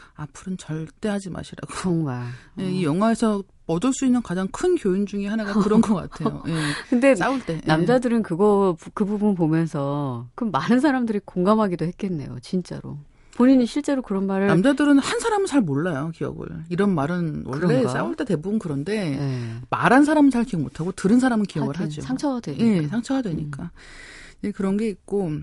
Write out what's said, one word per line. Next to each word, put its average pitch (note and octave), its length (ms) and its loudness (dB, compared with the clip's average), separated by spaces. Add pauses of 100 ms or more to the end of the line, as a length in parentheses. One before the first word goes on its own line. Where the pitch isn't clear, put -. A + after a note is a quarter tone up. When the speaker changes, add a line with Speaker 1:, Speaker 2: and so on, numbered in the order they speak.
(140)
Speaker 1:
앞으로는 F3+ 420 -10
절대 D#3+ 520 -8
하지 G3 220 -4
마시라고. - 520 -12
Speaker 2:
정말. D3 460 -2 (260)
Speaker 1:
네, F#3 100 -6
Speaker 2:
어. F#3 60 -4
Speaker 1:
이 F#3 140 0
영화에서 G#3 580 2 (240)
얻을 F3 260 0
수 C4+ 140 -2
있는 B3 160 2
가장 F#3 300 -4
큰 F4+ 240 0
교훈 G3+ 280 0
중에 G3+ 220 -6
하나가 G#3 280 -4
그런 G#3+ 260 6
것 A3 160 4
같아요. - 460 -4
Speaker 2:
<laughs> - 40 -12
Speaker 1:
예. E3 80 -2 (360)
Speaker 2:
근데 B3+ 260 6
Speaker 1:
싸울 A#3+ 280 -2
때. E3 100 -4
예. D#3+ 120 -6
Speaker 2:
남자들은 A3+ 560 2
그거, G3 560 2
부-, - 160 -20
그 G#3+ 100 0
부분 G#3 300 2
보면서 C#3+ 1040 0
그 B3+ 80 -4
많은 G3 340 2
사람들이 B3+ 460 2
공감하기도 F#3 640 0
했겠네요. E3 540 -6
진짜로. D3 580 -6 (380)
본인이 B3+ 300 6
실제로 C#4+ 340 -2
그런 G3 280 -2
말을 G3 180 0
Speaker 1:
남자들은 C#4 540 4
한 A4 180 -2
사람은 G#4 280 0
잘 C#4 140 2
몰라요, D#3 540 -2
기억을. C3+ 320 -8 (220)
이런 F#3 260 2
말은 D#3 520 -2
원래 D3 200 -2
Speaker 2:
그런가? A#3+ 220 2
Speaker 1:
싸울 C3 260 -4
때 D#4 100 -6
대부분 G3 360 -2
그런데 D#3+ 580 -4
Speaker 2:
예. B2 420 -6 (100)
Speaker 1:
말한 F#3 340 6
사람은 D4 260 6
잘 A#3+ 140 2
기억 E3+ 180 -4
못하고 E3 300 -6
들은 G#3 260 4
사람은 A#3 280 2
기억을 C#3 280 -2
Speaker 2:
하긴 E3+ 120 -4
Speaker 1:
하죠. D3+ 160 -8
Speaker 2:
상처가 C4 360 -4
되니까. G#3+ 260 -4
Speaker 1:
예, F#3 220 4
상처가 A#3+ 360 -2
되니까. D#3 420 -6
Speaker 2:
음. E3+ 40 -8 (760)
Speaker 1:
예, G3+ 80 -4
그런 G3 240 -2
게 A3 120 -2
있고 F#3+ 440 -4 (100)